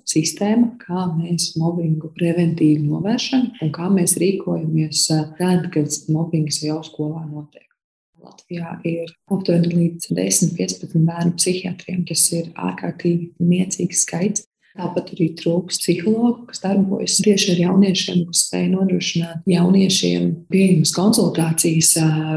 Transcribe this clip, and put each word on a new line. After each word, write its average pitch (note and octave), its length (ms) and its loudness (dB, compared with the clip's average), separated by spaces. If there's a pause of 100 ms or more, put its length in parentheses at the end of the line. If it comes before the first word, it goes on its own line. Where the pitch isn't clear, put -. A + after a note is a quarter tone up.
sistēma, G#3 760 0
kā F#3 300 -6
mēs E3 460 -2
mobbingu E3 560 -2
preventīvi E3 720 2
novēršam G#3 720 0
un D#3 180 -4
kā E3+ 160 -6
mēs F3+ 320 2
rīkojamies, D#3+ 880 0
ā, D#3 160 0 (120)
tad, F3+ 360 0
kad D3 360 -2
mobbings D#3 560 -2
jau D3+ 200 -4
skolā D#3 400 -8
notiek. D3 460 -14 (500)
Latvijā - 600 -12
ir E3 420 -6
aptuveni F3 480 2
līdz E3+ 400 0
desmit, F3 480 0
piecpadsmit E3 480 0
bērnu E3+ 320 -2
psihiatriem, F3+ 640 -4
kas - 240 0
ir E3+ 260 -4
ārkārtīgi F3 840 -4
niecīgs F3+ 680 0
skaits. G3 480 -4 (260)
Tāpat F3+ 340 -6
arī E3 220 0
trūkst E3+ 500 -2
psihologu, A3+ 640 0
kas - 160 -14
darbojas F#3+ 560 0
tieši G3+ 320 2
ar E3+ 80 2
jauniešiem, F#3 640 4
kas F3 220 0
spēj - 260 -2
nodrošināt F3 800 -2
jauniešiem F3+ 800 4 (160)
pieejamas F3+ 500 4
konsultācijas, E3 1000 2
ā, D#3 420 0